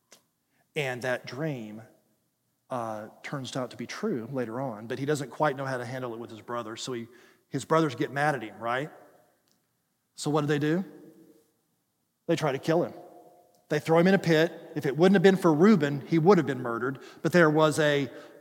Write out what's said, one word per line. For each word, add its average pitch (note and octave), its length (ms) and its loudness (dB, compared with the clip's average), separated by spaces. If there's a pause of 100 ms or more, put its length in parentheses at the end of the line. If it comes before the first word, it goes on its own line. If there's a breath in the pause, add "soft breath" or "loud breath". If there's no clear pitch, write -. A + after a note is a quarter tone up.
(760)
And C3 260 -6
that B2 240 -4
dream, B2 560 -10 (880)
uh, A2+ 360 -8 (180)
turns C3+ 320 -10
out B2+ 160 -6
to - 40 -20
be A#2 120 -12
true C#3+ 440 -6
later B2 300 -6
on, A#2 240 -8
but A#2+ 140 -8
he C#3 80 -6
doesn't C#3+ 240 -4
quite D3 260 -2
know C#3 80 -8
how C3 140 -6
to A#2+ 60 -10
handle B2+ 280 -10
it A2+ 60 -10
with A2+ 100 -12
his G#2+ 120 -16
brothers, A2+ 420 -10
so C3 100 -8
he, A#2 140 -8 (420 soft breath)
his C3+ 160 -8
brothers D#3+ 300 0
get B2 160 -4
mad C#3+ 240 0
at A2+ 80 -8
him, G#2 160 -12
right? B2 320 -4 (1200)
So - 140 -6
what D3 120 2
do D3 60 -2
they D3 120 0
do? D#3 260 0 (1400)
They E3+ 80 0
try D3+ 160 -2
to C3+ 80 -4
kill E3 240 0
him. - 100 -6 (760)
They D3+ 100 0
throw D#3+ 180 2
him E3+ 80 6
in F#3+ 80 6
a F#3+ 60 4
pit. E3 320 2 (240)
If D3+ 100 -4
it C3+ 100 -2
wouldn't F#3 200 6
have F3+ 80 4
been F#3+ 140 8
for - 140 4
Reuben, D3 540 4
he E3 140 0
would F3+ 180 8
have D3 80 2
been C3 160 -4
murdered, A#2+ 380 -4 (240 loud breath)
but D#3+ 80 0
there E3+ 180 6
was D#3 300 4
a C#3+ 320 2 (300 loud breath)